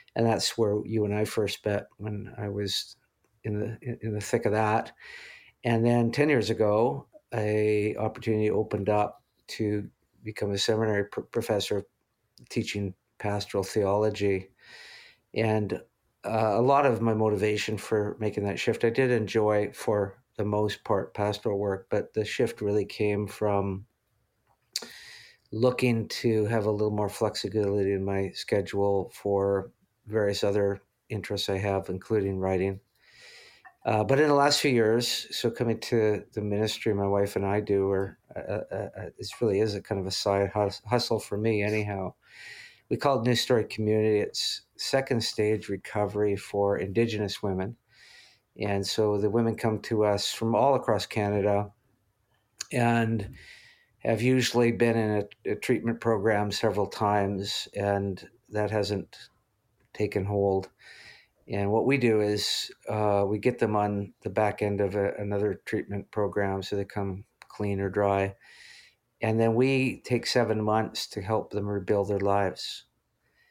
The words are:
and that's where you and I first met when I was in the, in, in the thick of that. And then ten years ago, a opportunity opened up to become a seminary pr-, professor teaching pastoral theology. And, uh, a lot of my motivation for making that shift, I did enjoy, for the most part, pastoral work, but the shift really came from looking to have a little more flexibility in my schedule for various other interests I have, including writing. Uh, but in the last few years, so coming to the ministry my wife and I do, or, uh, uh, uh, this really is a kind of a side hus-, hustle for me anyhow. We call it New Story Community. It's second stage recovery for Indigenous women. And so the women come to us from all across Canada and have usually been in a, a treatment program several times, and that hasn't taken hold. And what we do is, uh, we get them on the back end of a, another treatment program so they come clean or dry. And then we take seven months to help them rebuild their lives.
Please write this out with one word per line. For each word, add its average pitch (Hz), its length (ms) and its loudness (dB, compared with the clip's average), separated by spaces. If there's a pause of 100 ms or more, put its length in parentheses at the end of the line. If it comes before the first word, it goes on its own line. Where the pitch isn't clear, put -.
(160)
and 117 100 2
that's 110 320 0
where 104 280 2
you 107 200 0
and 101 80 0
I 107 120 0
first 104 400 -2
met 101 220 -2 (100)
when 101 400 -8
I 104 120 -6
was 101 460 -6 (480)
in 104 160 -4
the, 110 220 -6
in, 120 200 -8
in 113 120 -4
the 104 80 -4
thick - 240 0
of 104 80 2
that. 107 400 0 (720)
And 117 220 2
then 120 260 4
ten 143 180 2
years 113 200 2
ago, 113 580 2 (260)
a 107 640 0
opportunity 107 520 0
opened 104 400 0
up 104 340 0 (240)
to 104 420 -4 (340)
become 107 280 -4
a 98 60 -2
seminary 107 480 2
pr-, - 160 -8
professor 104 640 -2 (640)
teaching 101 440 -4 (260)
pastoral 101 440 -4
theology. 101 840 0 (840)
And, 107 480 0 (440)
uh, 110 300 0
a 113 60 2
lot 139 240 6
of 117 160 2
my 113 120 4
motivation 107 640 0
for 104 420 0
making 104 260 -2
that 98 140 -2
shift, - 240 -2
I 117 60 4
did 127 220 2
enjoy, 107 640 2
for 101 480 -2 (160)
the 107 80 -2
most 104 380 0
part, 98 300 -2
pastoral 104 460 -2
work, 98 300 -2
but 104 240 -2
the 107 120 0
shift - 360 -2
really 104 240 2
came 104 420 -2
from 98 580 -2 (1700)
looking 120 560 2
to 110 380 0
have 110 200 0
a 110 60 2
little 107 200 0
more 104 180 0
flexibility 101 840 0
in 95 140 0
my 98 280 -2
schedule 101 800 0
for 98 580 0 (360)
various 104 360 0
other 101 380 2 (280)
interests 101 400 -4
I 98 80 0
have, 98 320 -2
including 98 500 -2
writing. 95 400 0 (1080)
Uh, 110 180 2
but 135 160 2
in 151 80 6
the 147 60 4
last 143 280 4
few 143 100 4
years, 117 600 2
so - 180 -2
coming 117 300 -2
to 107 440 2 (100)
the 107 80 -4
ministry 104 520 0
my 101 140 2
wife 101 280 2
and 98 100 0
I 101 140 2
do, 98 300 2
or, 98 280 0 (180)
uh, - 40 -10
uh, 101 580 -6
uh, 98 200 -10
this - 240 -8
really 104 180 2
is 107 160 0
a 95 60 -6
kind 98 180 -4
of 92 80 -4
a 95 40 -6
side 98 420 2
hus-, 104 320 0
hustle 117 340 0
for - 180 -6
me 107 260 0
anyhow. 104 500 -2 (760)
We 120 80 0
call 135 220 2
it 113 60 -2
New 123 100 4
Story 117 300 2
Community. 107 540 2
It's - 420 -4 (160)
second 131 460 0
stage 107 440 0
recovery 101 680 -2
for 101 420 0
Indigenous 104 640 -2
women. 98 340 -4 (840)
And 101 260 -2
so 104 320 2
the 104 120 2
women 113 260 2
come 110 280 -2
to 107 220 0
us 101 260 0
from 113 240 -2
all 131 200 4
across 113 300 0
Canada 101 640 0 (1000)
and 117 600 2 (680)
have 113 220 0
usually 120 500 4
been 113 260 2
in 107 300 0 (180)
a, 98 60 -2
a 101 40 -2
treatment 117 460 -2
program 104 500 2
several 101 360 0
times, 101 880 -2
and 101 520 -2 (220)
that 107 220 -2
hasn't 101 580 -4 (640)
taken 101 320 -2
hold. 98 440 2 (760)
And 101 240 0
what 110 140 2
we 135 120 2
do 113 220 4
is, 104 520 -2 (180)
uh, 104 380 2
we 107 100 0
get - 220 0
them 107 160 2
on 104 460 0
the 104 80 -6
back 104 320 0
end 104 200 0
of 98 140 0
a, 101 240 0
another 101 460 -2
treatment 101 440 -6
program 98 540 -2
so 104 120 -6
they 98 100 -2
come 98 400 -6 (220)
clean 101 320 -4
or 98 100 0
dry. 98 460 2 (840)
And 110 180 2
then 113 140 4
we 131 480 2
take 120 240 -2
seven 110 380 2
months 107 460 0
to 101 120 -8
help 104 300 -2
them 101 160 -2
rebuild 101 400 0
their 101 120 0
lives. 98 640 0 (640)